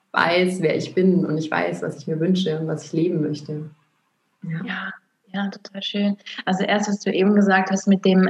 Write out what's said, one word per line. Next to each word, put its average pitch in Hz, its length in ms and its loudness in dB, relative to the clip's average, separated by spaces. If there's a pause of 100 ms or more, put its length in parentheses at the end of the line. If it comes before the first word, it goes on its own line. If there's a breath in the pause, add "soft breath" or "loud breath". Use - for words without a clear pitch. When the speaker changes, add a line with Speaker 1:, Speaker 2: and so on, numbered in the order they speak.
(120)
Speaker 1:
weiß, 185 500 0
wer 156 140 0
ich - 180 -6
bin 185 320 4
und 156 120 -2
ich 160 120 -4
weiß, 175 320 -2
was - 160 -8
ich - 100 -14
mir 160 120 -4
wünsche 165 400 0
und 160 80 -6
was 160 180 -6
ich - 80 -20
leben 165 280 0
möchte. 151 480 -6 (720)
Ja. 165 220 -6
Speaker 2:
Ja, - 280 -8 (340)
ja, 196 220 -4
total - 320 -16
schön. 202 360 -2 (280 loud breath)
Also 185 200 0
erst, 208 240 0
was 202 100 -2
du - 120 -4
eben 196 240 4
gesagt 190 360 4
hast 196 160 -2
mit 190 160 4
dem, 185 260 6